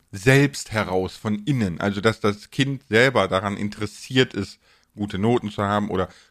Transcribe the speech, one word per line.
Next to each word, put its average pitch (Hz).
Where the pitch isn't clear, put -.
selbst 131
heraus, 92
von 104
innen. 110
Also, 101
dass 110
das 101
Kind 139
selber 117
daran 98
interessiert 104
ist, -
gute 101
Noten 107
zu 104
haben 104
oder 92